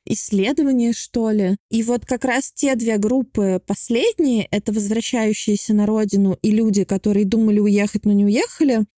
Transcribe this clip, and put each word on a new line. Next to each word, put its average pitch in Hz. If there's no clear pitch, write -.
исследование, 233
что 226
ли. 202
И 226
вот 233
как 247
раз 254
те 269
две 226
группы 214
последние, 254
это 214
"Возвращающиеся 214
на 208
родину" 202
и 214
"Люди, 208
которые 202
думали 214
уехать, 208
но 208
не 202
уехали", 240